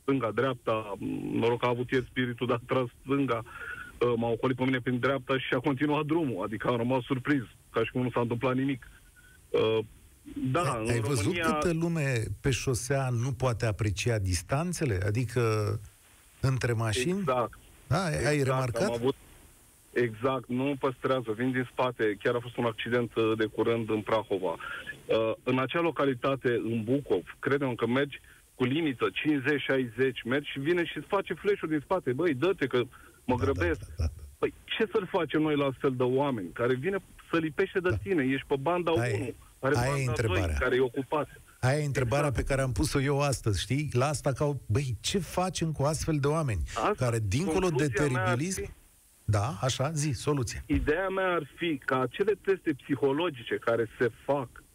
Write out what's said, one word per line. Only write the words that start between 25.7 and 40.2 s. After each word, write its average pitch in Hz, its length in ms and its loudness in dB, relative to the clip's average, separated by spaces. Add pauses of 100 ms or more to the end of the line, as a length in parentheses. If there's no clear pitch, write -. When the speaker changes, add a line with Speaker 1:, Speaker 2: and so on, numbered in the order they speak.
Speaker 1:
localitate, 139 680 0
în 113 340 0
Bucov, 113 560 -2
credem 135 360 0
că 117 120 0
mergi 135 340 0 (340)
cu 127 80 0
limită 131 500 0
cincizeci, 143 480 0
șaizeci, 131 640 0
mergi 139 280 -2
și 139 80 -8
vine 170 260 0
și - 120 -8
îți 143 100 -10
face 196 260 -2
flash-ul 190 360 -2
din 151 140 0
spate. 170 300 0
„Băi, 160 200 2
dă-te, 147 340 0
că 123 100 0 (480)
mă 127 120 2
Speaker 2:
Da, 131 80 0
da, 139 60 2
Speaker 1:
grăbesc.” 151 280 0
Speaker 2:
da, - 60 -12 (120)
da, - 60 0 (120)
da. - 80 -16 (140)
Speaker 1:
Păi, - 160 -2 (100)
ce - 280 -2
să-l 202 200 0
facem 160 300 0
noi 151 140 2
la 143 100 2
astfel 135 300 0
de 127 80 0
oameni 127 500 0
care 120 200 2
vine 170 240 -2 (340)
să 170 60 2
lipește 165 420 0
de 180 100 0
Speaker 2:
Da. 180 60 2
Speaker 1:
tine? 185 280 0
Ești 131 240 0
pe 143 120 2
banda 170 320 0
Speaker 2:
Aia 123 180 2
e, 107 60 0
Speaker 1:
unu, - 180 -4 (260)
are 135 180 2
Speaker 2:
aia 123 100 2
e - 20 2
Speaker 1:
banda 135 200 0
Speaker 2:
întrebarea. 110 360 0